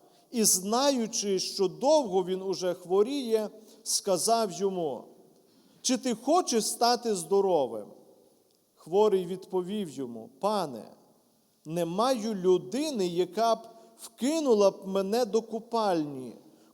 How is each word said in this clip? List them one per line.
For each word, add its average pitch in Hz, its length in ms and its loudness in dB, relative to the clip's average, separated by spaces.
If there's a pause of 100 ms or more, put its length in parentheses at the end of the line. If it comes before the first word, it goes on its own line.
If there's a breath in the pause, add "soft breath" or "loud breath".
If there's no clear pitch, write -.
(300 soft breath)
і, 226 140 2
знаючи, 208 920 2
що 185 300 0
довго 196 560 2
він 185 180 -4
уже 180 320 -2
хворіє, 214 760 0 (320 loud breath)
сказав 202 720 0
йому: 170 520 -2 (760 soft breath)
«Чи 254 160 0
ти 240 180 -2
хочеш 302 520 2
стати 240 480 0
здоровим?» 160 720 0 (880)
Хворий 190 520 2
відповів 185 640 -6
йому: 120 400 -10 (100)
«Пане, 175 540 -4 (680)
не 165 200 -2
маю 220 500 0
людини, 190 720 0
яка 180 480 0
б 226 40 -2 (380 loud breath)
вкинула 254 720 2
б - 160 -6
мене 196 380 0
до 220 180 0
купальні, 175 960 -2 (380 soft breath)